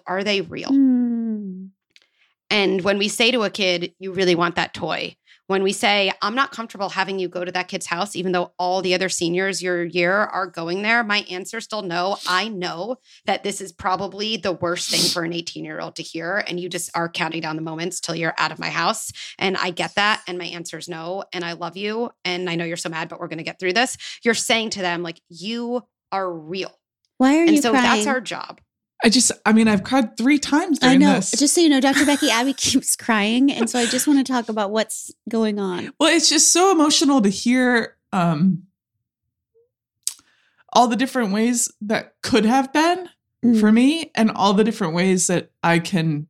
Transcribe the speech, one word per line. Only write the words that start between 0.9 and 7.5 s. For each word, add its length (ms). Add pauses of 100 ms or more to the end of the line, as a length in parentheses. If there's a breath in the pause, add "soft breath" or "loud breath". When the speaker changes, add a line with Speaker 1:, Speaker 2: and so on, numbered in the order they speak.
Speaker 1:
And 320
when 160
we 100
say 240
to 120
a 60
kid, 500
"You 120
really 240
want 200
that 180
toy?" 420 (300 soft breath)
When 180
we 80
say, 400 (100)
"I'm 140
not 160
comfortable 380
having 280
you 100
go 160
to 80